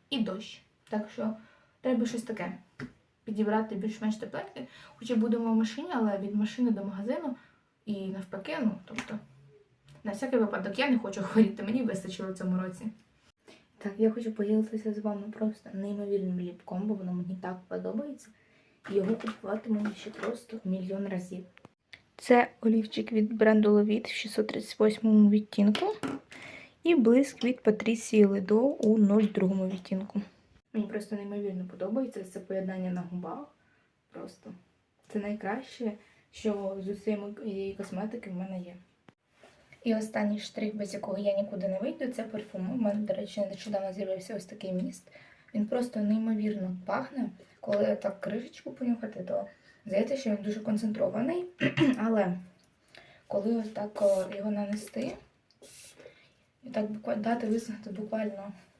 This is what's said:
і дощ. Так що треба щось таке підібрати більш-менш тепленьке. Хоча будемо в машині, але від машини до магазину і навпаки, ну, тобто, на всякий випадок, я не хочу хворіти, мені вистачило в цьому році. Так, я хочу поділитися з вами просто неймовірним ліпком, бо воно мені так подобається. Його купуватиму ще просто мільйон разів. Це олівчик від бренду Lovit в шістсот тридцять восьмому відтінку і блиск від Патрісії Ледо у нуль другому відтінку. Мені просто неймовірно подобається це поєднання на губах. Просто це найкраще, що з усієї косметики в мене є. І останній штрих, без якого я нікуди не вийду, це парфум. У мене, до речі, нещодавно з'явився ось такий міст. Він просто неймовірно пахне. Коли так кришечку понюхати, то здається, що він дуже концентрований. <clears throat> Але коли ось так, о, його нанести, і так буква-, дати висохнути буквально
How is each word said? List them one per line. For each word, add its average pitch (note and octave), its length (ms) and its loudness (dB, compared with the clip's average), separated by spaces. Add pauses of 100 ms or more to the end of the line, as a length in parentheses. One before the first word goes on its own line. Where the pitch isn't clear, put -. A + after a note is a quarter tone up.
(100)
і C#4 80 -2
дощ. G#3 440 -6 (260)
Так G#3+ 220 -4
що A3 240 -4 (460)
треба B3 260 2
щось A3+ 160 -4
таке F#3 360 -6 (680)
підібрати G#3+ 500 0
більш-менш G#3+ 420 -2
тепленьке. - 500 -10 (300)
Хоча A#3 200 -2
будемо A3+ 360 2
в A3 40 6
машині, C4+ 360 0
але G#3+ 260 2
від G3+ 160 -4
машини A3 360 2
до G3 140 0
магазину B3 520 -4 (500)
і G3 200 -4
навпаки, F#3+ 540 -8
ну, G#3+ 120 2 (120)
тобто, A3 340 -10 (880)
на G#3 80 -6
всякий B3+ 260 0
випадок, G3+ 400 -2
я C#4 120 2
не A3+ 80 4
хочу G3+ 240 -6
хворіти, G3+ 400 4
мені A3+ 200 0
вистачило F#3+ 500 -4
в - 20 -8
цьому F#3 280 0
році. F#3 240 -8 (920)
Так, G3+ 200 -6
я A3 120 6
хочу A3+ 220 -4
поділитися G#3+ 600 0
з G#3 60 -6
вами G#3 240 -4
просто G#3+ 500 -4
неймовірним G3 680 -2
ліпком, F#3 460 -6
бо G#3+ 80 0
воно F#3 180 -6
мені F3+ 300 -4
так F#3 260 -8
подобається. G3+ 600 -6 (640)
Його G3 240 2
купуватиму G#3+ 720 -2 (100)
ще G#3 140 -14
просто A3+ 540 -6
мільйон F#3+ 440 -2
разів. F3+ 360 -6 (720)
Це A#3+ 340 6 (100)
олівчик A3 520 2
від G#3+ 200 4
бренду G#3+ 380 8
Lovit G#3 360 6
в - 40 -8
шістсот G#3+ 360 -2
тридцять - 320 -6
восьмому G#3+ 520 8
відтінку G#3 560 4 (960)
і E4+ 120 6
блиск B3+ 500 6
від B3+ 180 0
Патрісії G#3+ 640 4
Ледо G3 360 4
у A3+ 380 4
нуль G#3 240 8
другому F#3+ 460 2
відтінку. G3 540 -4 (500)
Мені G#3+ 140 -2
просто G#3 300 -6
неймовірно G3+ 480 -6
подобається G#3 600 -4
це - 160 -12
поєднання F#3 500 -4
на F3+ 100 -2
губах. F3+ 560 -8 (540)
Просто - 420 -16 (560)
це G#3+ 100 -4
найкраще, G#3 760 -6 (380)
що G3+ 480 -2
з F#3+ 100 -8
усієї G3+ 880 -4
косметики G3+ 560 -6
в F3+ 40 -6
мене F#3 260 -6
є. F3 160 -12 (1080)
І A3+ 100 2
останній G#3+ 440 0
штрих, G#3+ 380 -4
без G3+ 180 -6
якого G3 240 -4
я G3+ 180 2
нікуди G3 320 -2
не F#3+ 100 -2
вийду, C4 280 -4
це A#3 160 -4
парфум. G#3+ 480 -6
У B3 120 0
мене, G#3 180 2
до G3 140 0
речі, G#3 260 -6
нещодавно G3 520 -4
з'явився F#3+ 440 -6
ось - 80 -8
такий F#3+ 280 -10
міст. - 400 -6 (420)
Він G#3+ 120 0
просто B3 340 -2
неймовірно G#3 760 0 (100)
пахне. A#3+ 440 -2 (300)
Коли G#3 360 2
так G3 240 -4
кришечку - 500 -8
понюхати, A3+ 540 -4
то G3 220 -4 (400)
здається, A3+ 300 2
що A#3 140 -2
він G3+ 120 0
дуже G#3+ 180 -4
концентрований. A3 840 0 (280)
<clears throat> C4 260 4
Але G#3 380 2 (880)
коли G#3 300 0
ось G#3+ 120 -2
так, G#3 340 -6
о, G3 340 4
його G#3 140 -4
нанести, G#3 600 -4 (1500)
і B3+ 80 -16
так G#3+ 200 -2
буква-, A#3 260 -4
дати A3+ 300 0
висохнути A3 440 -2
буквально G#3 600 -6 (280)